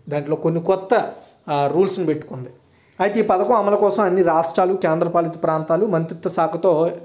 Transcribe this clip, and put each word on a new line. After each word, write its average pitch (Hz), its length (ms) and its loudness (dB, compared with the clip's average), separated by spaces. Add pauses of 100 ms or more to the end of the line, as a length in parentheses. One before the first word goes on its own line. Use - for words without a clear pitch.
దాంట్లో 147 260 -2
కొన్ని 165 260 -2
కొత్త, 190 440 0 (440)
ఆ, 143 240 0
రూల్స్ని 185 320 0
పెట్టుకుంది. 135 440 -6 (500)
అయితే 208 200 0
ఈ 214 40 2
పథకం 320 320 2
అమలు 202 200 2
కోసం 202 280 2
అన్ని 185 180 2
రాష్ట్రాలు, 170 520 2
కేంద్రపాలిత 170 720 0
ప్రాంతాలు 160 420 0
మంత్రిత్వ 165 440 -2
శాఖతో 165 640 0 (140)